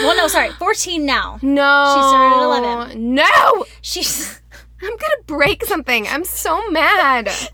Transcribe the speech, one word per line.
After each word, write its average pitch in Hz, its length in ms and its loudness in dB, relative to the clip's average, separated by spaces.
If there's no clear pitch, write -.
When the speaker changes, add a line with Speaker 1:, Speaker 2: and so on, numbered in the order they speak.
Speaker 1:
Well, - 120 2
no, 330 140 2
sorry, 285 220 0
Speaker 2:
<gasps> - 80 -18
Speaker 1:
fourteen 349 460 -2
now. 220 360 -2
Speaker 2:
No. 277 560 4
Speaker 1:
She 277 100 4
started 262 300 6
at 240 60 2
eleven. 240 720 -2
Speaker 2:
No! 359 500 4
Speaker 1:
She's, - 580 -8
Speaker 2:
I'm 440 140 -8
gonna 605 300 -4
break 302 380 -2
something. 247 420 -4
I'm 311 180 -6
so 392 440 -4
mad. 302 600 2